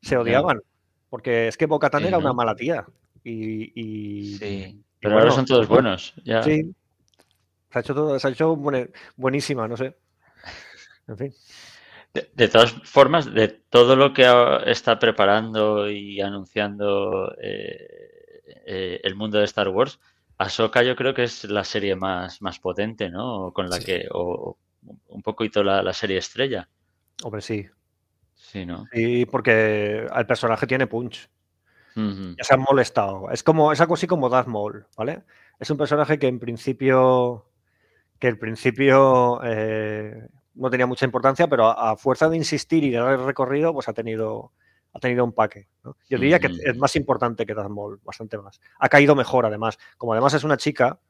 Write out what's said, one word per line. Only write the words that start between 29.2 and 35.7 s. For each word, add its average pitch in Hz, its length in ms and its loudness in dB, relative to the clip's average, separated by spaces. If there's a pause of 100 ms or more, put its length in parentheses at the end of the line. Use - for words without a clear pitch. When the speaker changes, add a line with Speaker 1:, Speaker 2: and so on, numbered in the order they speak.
Speaker 1:
porque 110 880 0
el 117 120 -2
personaje 117 420 -2
tiene 131 180 0
punch. 120 420 -10 (680)
Speaker 2:
Ujú. 98 420 -6
Speaker 1:
Ya 123 60 -10
se 135 100 6
han 131 60 4
molestado. 110 720 0
Es 123 100 -6
como, 156 300 4
es 135 80 0
algo 170 140 4
así 165 120 -4
como 156 220 0
Darth 123 180 2
Maul, 107 400 -8 (100)
¿vale? 123 280 -8 (340)
Es 110 120 -12